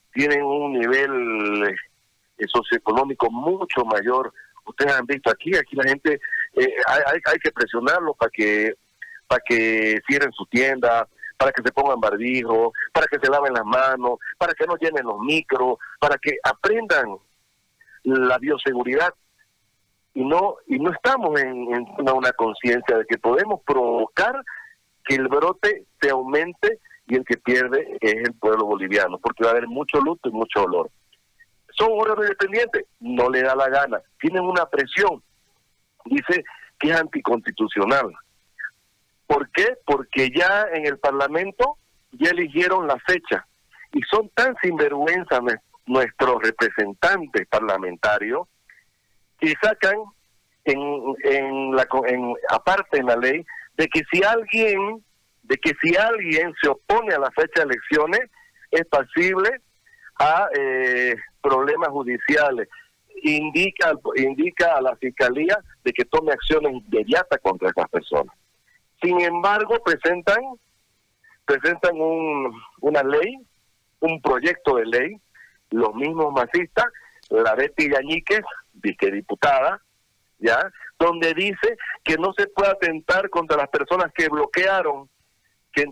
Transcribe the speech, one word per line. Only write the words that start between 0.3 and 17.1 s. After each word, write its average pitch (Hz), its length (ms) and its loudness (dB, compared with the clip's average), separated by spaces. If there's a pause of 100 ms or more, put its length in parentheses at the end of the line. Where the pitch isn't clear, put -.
un 139 360 -2
nivel, 117 960 0 (640)
eh, - 100 -6
socioeconómico 123 840 -2
mucho 151 560 -2
mayor. 110 480 -2 (320)
Ustedes 143 280 -2
han 127 120 0
visto 135 240 -4
aquí, 160 260 -2
aquí 147 200 -4
la 135 80 -2
gente, 139 360 0 (340)
eh, - 200 2 (140)
hay, 143 200 2
hay, 160 180 0
hay 160 140 2
que 156 120 -2
presionarlos 139 640 -2
para 113 140 0
que, 107 440 0 (520)
para 123 180 2
que 110 640 2
cierren 143 240 2
su 98 140 -12
tienda, 123 640 2 (300)
para 135 140 4
que 123 120 -4
se 127 80 0
pongan 139 280 2
barbijo, 113 720 2 (220)
para 156 140 4
que 143 120 -2
se 135 100 2
laven 139 240 2
las 113 120 0
manos, 127 540 0 (180)
para - 160 0
que - 120 -2
no 170 120 0
llenen 156 280 -2
los 104 140 -6
micros, 139 580 -2 (220)
para 143 180 2
que 143 260 -4
aprendan 160 760 0 (840)